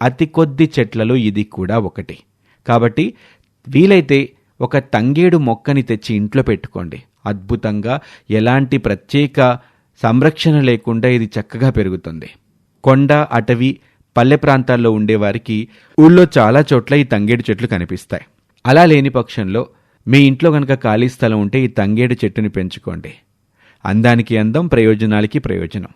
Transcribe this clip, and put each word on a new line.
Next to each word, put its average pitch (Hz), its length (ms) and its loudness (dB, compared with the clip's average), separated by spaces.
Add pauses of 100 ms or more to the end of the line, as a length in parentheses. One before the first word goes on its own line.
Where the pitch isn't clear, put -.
అతి 127 240 -2
కొద్ది 156 440 0
చెట్లలో 113 500 -2
ఇది 107 300 0
కూడా 95 300 -6
ఒకటి. 90 380 -10 (480)
కాబట్టి 120 420 0 (600)
వీలైతే 147 520 2 (400)
ఒక 127 180 -4 (100)
తంగేడు 147 500 2
మొక్కని 139 440 -2
తెచ్చి 113 340 -6
ఇంట్లో 107 280 -2
పెట్టుకోండి. 92 580 -8 (240)
అద్భుతంగా 104 720 -6 (320)
ఎలాంటి 123 480 0
ప్రత్యేక 127 800 -2 (440)
సంరక్షణ 147 580 2
లేకుండా 120 500 0
ఇది 117 200 0
చక్కగా 117 400 -4
పెరుగుతుంది. 90 600 -6 (540)
కొండ, 135 280 2 (200)
అటవీ, 120 380 -2 (460)
పల్లె 127 200 2
ప్రాంతాల్లో 127 560 0
ఉండేవారికి 107 640 -2 (420)
ఊళ్ళో 170 340 8
చాలా 120 300 4
చోట్ల 139 320 0
ఈ 143 100 2
తంగేడు 117 400 -2
చెట్లు 113 240 -4
కనిపిస్తాయి. 87 580 -8 (400)
అలా 143 200 6
లేని 143 240 4
పక్షంలో 113 520 -4 (460)
మీ 127 120 4
ఇంట్లో 139 320 4
గనక 143 220 0
ఖాళీ 120 360 0
స్థలం 110 320 -2
ఉంటే 104 200 -4
ఈ 127 60 0
తంగేడు 113 480 -2
చెట్టుని 107 340 -4
పెంచుకోండి. 85 600 -10 (760)
అందానికి 113 520 2
అందం, 110 300 -2
ప్రయోజనాలకి 110 720 0
ప్రయోజనం. 90 560 -8